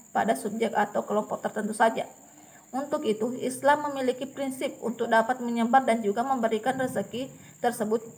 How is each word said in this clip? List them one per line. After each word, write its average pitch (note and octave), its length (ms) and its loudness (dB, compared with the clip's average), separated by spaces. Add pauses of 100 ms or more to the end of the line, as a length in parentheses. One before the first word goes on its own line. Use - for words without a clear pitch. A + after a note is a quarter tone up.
(140)
pada G#3+ 240 2
subjek A3 340 -2
atau - 300 0
kelompok G#3 400 -2
tertentu G#3+ 320 -4
saja. A3+ 320 2 (640)
Untuk A#3+ 360 -4
itu, A3 320 0
Islam C#4+ 520 2
memiliki C4+ 360 -2
prinsip C4+ 560 -4
untuk A#3 280 -2
dapat A#3 320 4
menyebar A#3+ 440 4
dan A#3 160 4
juga G#3 240 0
memberikan B3 520 0
rezeki B3+ 520 -4 (320)
tersebut A3+ 400 0 (160)